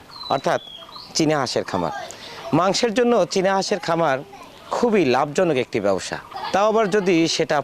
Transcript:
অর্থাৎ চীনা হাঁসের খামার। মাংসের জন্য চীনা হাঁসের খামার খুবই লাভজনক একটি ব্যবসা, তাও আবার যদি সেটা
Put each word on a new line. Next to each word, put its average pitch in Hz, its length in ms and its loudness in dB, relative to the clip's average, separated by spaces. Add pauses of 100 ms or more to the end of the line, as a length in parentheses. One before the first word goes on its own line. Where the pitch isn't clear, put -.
(280)
অর্থাৎ 139 320 0 (540)
চীনা 156 240 2
হাঁসের 117 260 -2
খামার। 85 260 -2 (640)
মাংসের 190 420 2
জন্য 240 360 4
চীনা 190 240 2
হাঁসের 190 240 -2
খামার 165 400 0 (520)
খুবই 214 340 2
লাভজনক 143 520 2
একটি 120 240 -2
ব্যবসা, 95 380 -2 (340)
তাও 202 160 2
আবার 214 220 2
যদি 175 380 2
সেটা 151 360 0